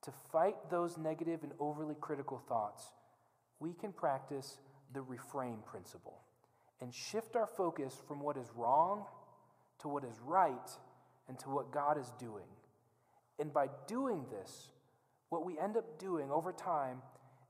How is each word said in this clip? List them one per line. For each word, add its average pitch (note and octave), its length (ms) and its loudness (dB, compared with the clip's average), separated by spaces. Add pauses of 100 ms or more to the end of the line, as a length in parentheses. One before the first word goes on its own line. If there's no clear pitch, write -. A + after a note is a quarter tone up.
To C#3 100 -10
fight E3 580 4
those F3 280 2
negative D#3+ 460 0
and C#3+ 160 -8
overly D3+ 360 0
critical C#3 440 -4
thoughts, A2 540 -2 (640)
we E3 140 -4
can G3 200 -8
practice C#3 640 0 (340)
the C3+ 100 -6
reframe B2 640 -4
principle - 600 -14 (560)
and B2 140 -10
shift G#3+ 420 -6
our A3+ 100 6
focus D#3+ 540 0
from C#3+ 200 -8
what C#3+ 180 0
is A#2+ 140 -6
wrong D3 560 6 (720)
to D3+ 80 -6
what C#3+ 160 0
is A2+ 180 -8
right D3 580 4 (480)
and B2+ 120 -10
to C#3 100 -10
what C3 220 0
God D3 260 4
is B2 160 -6
doing. A2 340 -8 (920)
And D3 160 -2
by C#3+ 140 6 (200)
doing A3+ 420 0
this, - 420 -10 (560)
what E3+ 180 0
we F3 140 -4
end G#3 180 2
up - 220 -2
doing E3 320 0
over D#3+ 200 4
time C#3 520 0 (460)